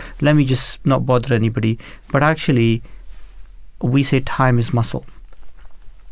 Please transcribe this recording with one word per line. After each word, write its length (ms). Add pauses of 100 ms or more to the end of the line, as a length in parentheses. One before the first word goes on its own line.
(200)
"Let 160
me 80
just 400
not 220
bother 300
anybody." 420 (340)
But 120
actually, 580 (1000)
we 220
say 180
time 380
is 160
muscle. 320 (1080)